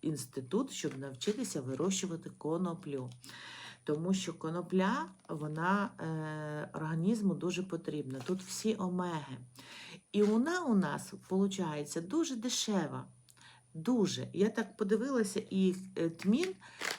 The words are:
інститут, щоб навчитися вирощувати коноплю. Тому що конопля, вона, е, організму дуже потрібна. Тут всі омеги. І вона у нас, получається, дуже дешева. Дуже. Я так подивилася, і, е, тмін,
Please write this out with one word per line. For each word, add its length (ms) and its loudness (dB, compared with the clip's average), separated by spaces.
інститут, 720 -2
щоб 260 -4
навчитися 640 -2
вирощувати 760 -2
коноплю. 720 -2
Тому 240 2
що 200 0
конопля, 720 2
вона, 600 0
е, 720 -4
організму 600 2
дуже 300 -2
потрібна. 560 -4
Тут 240 -2
всі 360 -2
омеги. 580 -2
І 120 6
вона 420 4
у 100 4
нас, 380 0
получається, 720 0
дуже 340 0
дешева. 720 0
Дуже. 600 2
Я 160 4
так 280 -4
подивилася, 720 2
і, 260 4
е, 140 2
тмін, 460 2